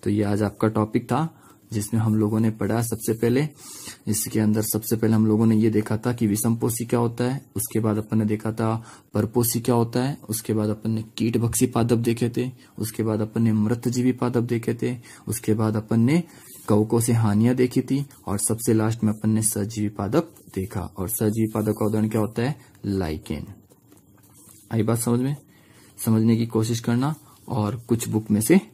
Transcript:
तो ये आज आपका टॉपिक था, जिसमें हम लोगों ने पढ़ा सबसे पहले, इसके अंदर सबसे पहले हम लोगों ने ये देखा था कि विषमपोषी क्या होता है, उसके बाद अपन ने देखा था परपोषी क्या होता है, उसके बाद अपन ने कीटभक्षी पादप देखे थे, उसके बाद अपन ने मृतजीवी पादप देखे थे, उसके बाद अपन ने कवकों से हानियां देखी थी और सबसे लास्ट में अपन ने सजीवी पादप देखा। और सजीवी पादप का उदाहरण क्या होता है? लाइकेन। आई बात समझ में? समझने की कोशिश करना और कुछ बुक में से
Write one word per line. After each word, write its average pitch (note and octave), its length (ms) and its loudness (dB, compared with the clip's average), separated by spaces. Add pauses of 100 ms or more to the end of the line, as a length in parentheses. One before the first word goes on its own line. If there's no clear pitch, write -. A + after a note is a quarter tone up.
तो G#2 80 -2
ये G#2 120 2
आज G2+ 200 0
आपका G#2 260 0
टॉपिक A2 360 0
था, D3 240 0 (440)
जिसमें A2 280 -2
हम A2 140 2
लोगों G#2+ 260 2
ने A2+ 100 2
पढ़ा A2 320 -2
सबसे A2+ 300 -4
पहले, A#2+ 360 0 (600)
इसके A2 320 -2
अंदर G#2+ 220 2
सबसे A2 340 -2
पहले A2+ 180 2
हम A2 120 4
लोगों A2 200 4
ने A2 100 4
ये A2 140 4
देखा G#2+ 260 0
था B2 160 -2
कि A#2+ 140 0
विषमपोषी A#2 580 0
क्या A#2+ 160 0
होता A#2 240 -2
है, C3 160 -2 (160)
उसके - 240 -4
बाद G#2+ 160 2
अपन G#2+ 220 -2
ने A2 60 2
देखा G#2+ 280 -2
था A2+ 220 0 (400)
परपोषी A#2 460 0
क्या A#2+ 140 2
होता A#2 280 2
है, C#3 140 -2 (120)
उसके G#2+ 240 -4
बाद G#2+ 160 0
अपन G#2+ 220 -4
ने A2 140 -4 (120)
कीटभक्षी A#2 500 0
पादप A#2 320 2
देखे A#2 380 0
थे, B2+ 140 -2 (280)
उसके A2+ 240 -4
बाद A2 180 0
अपन A2+ 220 -2
ने A2+ 100 4
मृतजीवी A#2+ 600 0
पादप B2 320 0
देखे A#2 300 -2
थे, B2 220 -4 (320)
उसके A2 260 0
बाद A2 220 0
अपन A2+ 240 0
ने D3 220 4 (460)
कवकों A2 320 4
से A#2 120 2
हानियां A2+ 440 4
देखी B2+ 260 2
थी C#3 220 -2 (220)
और G2 120 -4
सबसे A2+ 360 0
लास्ट A2 300 0
में G#2+ 80 2
अपन A2 180 -2
ने A2 120 2
सजीवी G#2 480 -4
पादप A2 440 -2 (200)
देखा। F#2+ 260 -6
और F2 280 -8
सजीवी A2 380 0
पादप G#2 320 -2
का G#2+ 80 0
उदाहरण A2 220 0
क्या A2 120 0
होता G#2+ 220 -2
है? C#3 140 -2 (280)
लाइकेन। D#2+ 600 -4 (1300)
आई A2 100 2
बात A2+ 160 2
समझ A#2+ 220 0
में? C#3 160 -2 (600)
समझने A2 380 4
की A2+ 100 0
कोशिश A2+ 340 0
करना B2+ 340 0 (340)
और G#2+ 280 -2 (120)
कुछ A2+ 200 -2
बुक A2 220 -2
में G#2 100 4
से F3 200 4 (140)